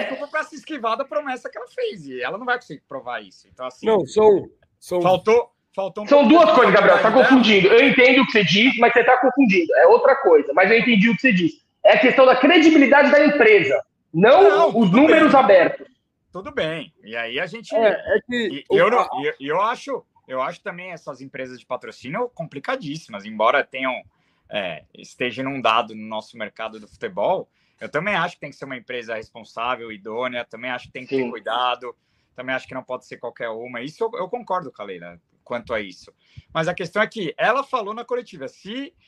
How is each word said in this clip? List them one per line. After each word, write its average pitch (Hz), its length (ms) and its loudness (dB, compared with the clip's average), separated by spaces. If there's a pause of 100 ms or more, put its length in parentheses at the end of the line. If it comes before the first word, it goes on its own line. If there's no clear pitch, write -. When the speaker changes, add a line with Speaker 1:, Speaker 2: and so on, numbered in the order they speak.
Speaker 1:
desculpa 269 180 -10
pra 311 160 -8
se 311 120 -20
esquivar 233 400 -8
da 269 100 -8
promessa 262 440 -10
que - 80 -20
ela 480 100 -16
fez, 403 380 -10
e 127 160 -12
ela 147 160 -8
não 247 80 -18
vai 247 120 -4
conseguir 160 300 -20
provar 120 360 -12
isso. 98 280 -20
Então, 127 140 -14
assim, 127 220 -12
Speaker 2:
Não, 202 180 0
são, 208 420 2 (320)
são 180 220 -6
Speaker 1:
faltou, 185 500 0 (240)
faltou 196 280 -8
um 214 40 -12
Speaker 3:
São 285 200 6
Speaker 1:
pouco 294 60 6
Speaker 3:
duas 330 140 8
Speaker 1:
de 320 80 4
Speaker 3:
coisas, 220 180 4
Gabriel, - 240 6
você - 60 0
tá 220 60 2
Speaker 1:
responsabilidade 220 520 4
dela. 185 80 4
Speaker 3:
confundindo. 233 140 6
Eu 277 60 2
entendo 262 320 4
o - 40 2
que - 60 -6
você 208 120 2
diz, 208 340 0
mas 233 140 4
você 240 120 2
tá 247 160 4
confundindo. 226 560 2
É 151 120 6
outra 254 280 4
coisa, 151 380 2
mas 190 180 2
eu 226 80 4
entendi 233 300 2
o 220 60 0
que - 60 -8
você 254 120 2
diz. 175 280 -2 (240)
É 185 80 6
a - 60 4
questão 262 260 4
da 254 100 6
credibilidade 285 760 4
da 294 120 6
empresa, 220 560 2 (320)
não 247 320 6
Speaker 1:
Não, 381 260 4
Speaker 3:
os 202 40 -4
Speaker 1:
tudo 208 240 2
Speaker 3:
números 311 340 4
Speaker 1:
bem. 269 80 6
Speaker 3:
abertos. - 480 2 (440)
Speaker 1:
Tudo 190 200 -14
bem. 160 400 -8 (120)
E 107 120 -16
aí 117 240 -8
a 180 60 -6
gente 185 300 -12
Speaker 2:
É, 220 140 0
é 180 360 -4
que 247 100 -10
Speaker 1:
e, 180 360 -8
e - 60 2
eu 175 100 2
Speaker 2:
o - 20 -2
Speaker 1:
não, 233 100 0
Speaker 2:
a 185 100 -4 (120)
Speaker 1:
e 147 60 -6
eu, 147 300 -8
eu 190 40 -2
acho, 233 420 -8 (240)
eu 131 140 -8
acho 170 200 -10
também 180 300 -16
essas 147 300 -18
empresas 131 380 -16
de - 60 -20
patrocínio 131 680 -12
complicadíssimas, 165 920 -12
embora 113 380 -2
tenham, 131 300 -10 (560)
é, 92 340 -10 (100)
esteja 123 480 -12
inundado 117 540 -2
no 107 100 -16
nosso 110 320 -14
mercado 110 420 -14
do 104 80 -20
futebol, 117 600 -6 (300)
eu 110 100 -14
também 196 240 -6
acho 175 220 -6
que - 60 -20
tem 147 100 -16
que - 40 -20
ser 147 100 -18
uma 135 120 -14
empresa 117 380 -12
responsável, 117 760 -12
idônea, 117 540 -10
também 120 240 -16
acho 123 160 -12
que - 80 -20
tem 127 100 -18
que 135 120 -8
ter 131 80 -4
Speaker 3:
Sim. 120 80 -8
Speaker 1:
cuidado, 120 640 -6 (400)
também 127 180 -10
acho 127 140 -10
que 131 80 -16
não 127 80 -12
pode - 240 -14
ser 120 100 -18
qualquer 120 320 -12
uma. 120 320 -14
Isso 156 220 -12
eu, 220 160 -6
eu 180 100 -10
concordo 180 420 -10
com - 100 -20
a 104 40 -14
Leila 87 320 -18 (260)
quanto 120 300 -12
a 107 80 -4
isso. - 320 -18 (400)
Mas 165 140 -6
a 180 80 -6
questão 190 260 -6
é 220 60 -2
que 185 280 -10
ela 220 280 -2
falou 214 300 -8
na 233 120 -14
coletiva, 202 420 -12
se 247 460 -16 (140)